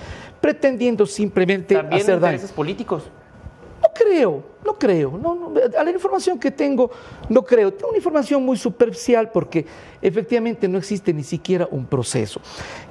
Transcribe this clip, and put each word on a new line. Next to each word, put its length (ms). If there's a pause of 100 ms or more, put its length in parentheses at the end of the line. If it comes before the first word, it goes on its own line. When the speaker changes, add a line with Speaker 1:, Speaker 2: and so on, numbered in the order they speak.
(400)
Speaker 1:
pretendiendo 680
simplemente 680
Speaker 2:
¿También 280
Speaker 1:
hacer 180
daño. 140
Speaker 2:
intereses 200
políticos? 500 (760)
Speaker 1:
No 140
creo, 480 (220)
no 140
creo. 380
No, 180
no, 180 (260)
a 60
la 60
información 480
que 120
tengo, 400 (380)
no 160
creo. 280
Tengo 180
una 80
información 460
muy 120
superficial 720
porque 340 (380)
efectivamente 640
no 120
existe 360
ni 80
siquiera 480
un 160
proceso. 540 (500)